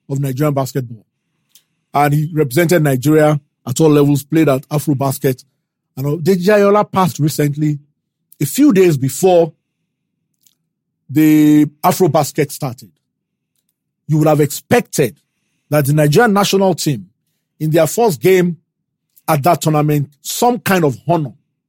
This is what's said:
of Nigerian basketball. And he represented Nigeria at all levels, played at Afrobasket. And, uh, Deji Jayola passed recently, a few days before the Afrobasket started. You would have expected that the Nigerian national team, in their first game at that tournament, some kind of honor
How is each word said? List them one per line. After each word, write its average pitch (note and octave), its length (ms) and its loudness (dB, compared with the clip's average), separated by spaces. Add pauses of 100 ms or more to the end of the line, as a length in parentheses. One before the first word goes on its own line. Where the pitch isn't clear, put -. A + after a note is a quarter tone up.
of C#3 120 -8
Nigerian C#3 340 -4
basketball. B2 520 -8 (880)
And C#3+ 200 0
he D3+ 180 -2
represented D#3 520 0
Nigeria D3+ 560 2 (260)
at B2+ 140 -8
all D#3+ 100 4
levels, C#3+ 340 2
played D#3+ 260 0
at C3+ 200 -2
Afrobasket. C#3 720 -4 (540)
And, C3+ 80 -8
uh, C#3+ 120 -4
Deji F3+ 280 -2
Jayola G#3 460 2
passed F#3 280 -2
recently, D3 600 -2 (600)
a D3+ 60 -2
few C#4 280 2
days F3+ 240 4
before E3 560 0 (1600)
the D3+ 560 4 (180)
Afrobasket E3 680 0
started. A#2+ 400 -12 (1160)
You D3+ 120 0
would D#3 80 2
have D3+ 140 2
expected - 760 -2 (500)
that D3 160 0
the C#3 80 0
Nigerian D#3 400 2
national G3 420 0
team, D3 340 -6 (500)
in D#3 120 -4
their D#3+ 160 2
first G#3+ 340 -2
game F3+ 360 2 (720)
at D3+ 160 -2
that E3 180 2
tournament, D3+ 500 -2 (100)
some A#3+ 380 -2
kind F#3 240 0
of C3 140 -2 (100)
honor D#3 260 -2 (360)